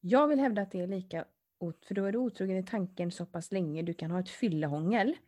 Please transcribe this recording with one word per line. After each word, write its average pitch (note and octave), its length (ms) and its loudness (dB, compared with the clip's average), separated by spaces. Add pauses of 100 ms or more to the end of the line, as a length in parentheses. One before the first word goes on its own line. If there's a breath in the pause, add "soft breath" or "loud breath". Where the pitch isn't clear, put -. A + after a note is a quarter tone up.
Jag B3 280 6
vill D4 120 4
hävda A3 220 2
att F#3+ 80 -4
det F#3 100 -4
är F3+ 60 -2
lika F#3 380 -6 (360)
ot-, E3 260 -6
för - 80 -6
då G3 100 0
är G3+ 80 0
du A3+ 60 0
otrogen G3 380 -2
i F#3+ 100 -2
tanken F#3 460 -2
så F3 140 -8
pass - 260 -8
länge. E3 300 -2
Du E3+ 120 -2
kan D#3+ 160 -4
ha F3+ 100 0
ett F3+ 100 -4
fyllehångel. F3 880 0 (120 soft breath)